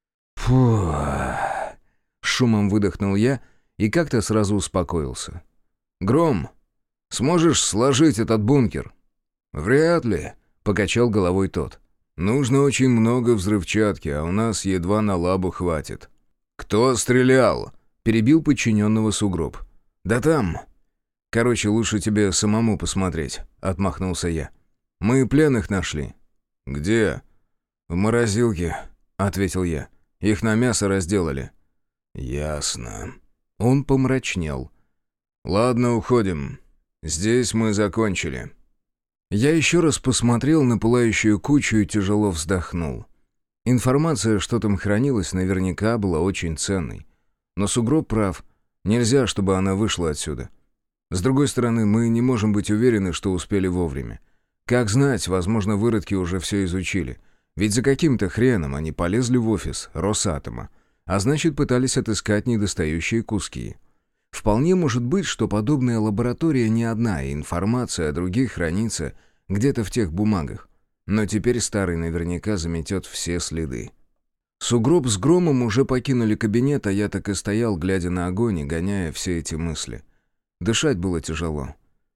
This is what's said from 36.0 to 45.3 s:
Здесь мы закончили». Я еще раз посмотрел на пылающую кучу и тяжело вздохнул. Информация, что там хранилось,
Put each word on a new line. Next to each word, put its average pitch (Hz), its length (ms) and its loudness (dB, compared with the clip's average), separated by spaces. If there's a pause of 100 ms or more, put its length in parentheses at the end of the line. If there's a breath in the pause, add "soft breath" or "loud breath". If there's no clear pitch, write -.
Здесь 107 520 0
мы 113 180 2
закончили». 95 800 -2 (800)
Я 127 220 2
еще 170 260 2
раз 156 180 2
посмотрел 123 640 2
на 120 120 2
пылающую 113 640 2
кучу 139 360 2
и 104 100 4
тяжело 104 440 0
вздохнул. 82 760 -4 (580)
Информация, 127 720 2
что 117 200 -2
там 101 180 0
хранилось, 104 560 0